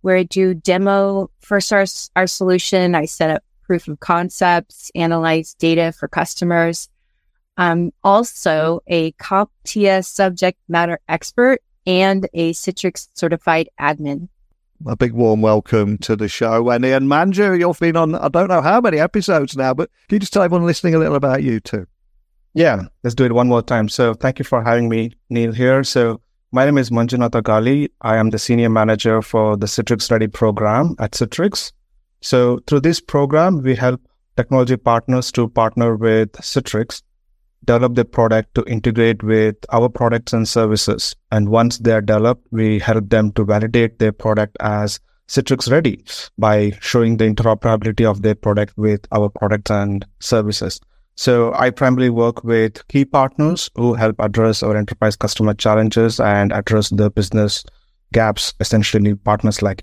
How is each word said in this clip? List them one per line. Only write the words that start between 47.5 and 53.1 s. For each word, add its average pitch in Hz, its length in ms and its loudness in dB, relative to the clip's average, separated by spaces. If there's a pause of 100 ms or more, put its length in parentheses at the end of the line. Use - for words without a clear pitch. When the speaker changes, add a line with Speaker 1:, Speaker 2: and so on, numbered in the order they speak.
Speaker 3:
of 104 140 0
their 104 140 2
product 104 420 -2
with 107 240 0 (100)
our 104 180 0
products 104 420 -4
and 101 340 -4 (140)
services. 104 600 -2 (360)
So 120 400 2
I 127 160 2
primarily 127 400 2
work 117 320 0
with 113 440 0
key 139 160 2
partners 151 720 0